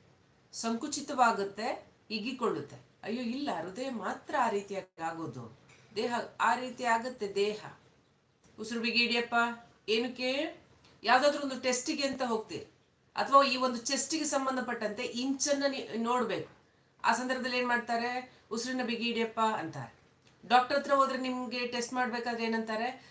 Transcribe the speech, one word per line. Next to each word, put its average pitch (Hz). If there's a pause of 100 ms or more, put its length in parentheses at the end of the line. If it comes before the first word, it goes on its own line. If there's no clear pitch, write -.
(540)
ಸಂಕುಚಿತವಾಗುತ್ತೆ, 233 (420)
ಹಿಗ್ಗಿಕೊಳ್ಳುತ್ತೆ. 214 (260)
ಅಯ್ಯೋ 240
ಇಲ್ಲ, 254 (120)
ಹೃದಯ 247
ಮಾತ್ರ 247
ಆ 240
ರೀತಿಯಾಗಿ 196
ಆಗೋದು, 160 (520)
ದೇಹ 240 (280)
ಆ 226
ರೀತಿ 254
ಆಗುತ್ತೆ. 226
ದೇಹ 208 (1000)
ಉಸಿರು 233
ಬಿಗಿ 226
ಹಿಡಿಯಪ್ಪ. 233 (540)
ಏನಕ್ಕೆ? 247 (720)
ಯಾವ್ದಾದ್ರು 277
ಒಂದು 262
ಟೆಸ್ಟಿಗೆ 269
ಅಂತ 262
ಹೋಗ್ತೀರಿ, 220 (500)
ಅಥವಾ 269
ಈ 254
ಒಂದು 254
ಚೆಸ್ಟಿಗೆ 285
ಸಂಬಂಧಪಟ್ಟಂತೆ 240
ಇಂಚನ್ನ 277
ನೀ-, 269 (100)
ನೋಡ್ಬೇಕು. 226 (520)
ಆ -
ಸಂದರ್ಭದಲ್ಲಿ 254
ಏನ್ 247
ಮಾಡ್ತಾರೆ? 233 (400)
"ಉಸಿರನ್ನ 254
ಬಿಗಿ 226
ಹಿಡಿಯಪ್ಪ" 226
ಅಂತಾರೆ. 165 (500)
ಡಾಕ್ಟರ್ 247
ಹತ್ರ 277
ಹೋದ್ರೆ 262
ನಿಮ್ಗೆ 254
ಟೆಸ್ಟ್ 240
ಮಾಡ್ಬೇಕಾದ್ರೆ 240
ಏನಂತಾರೆ? 226 (240)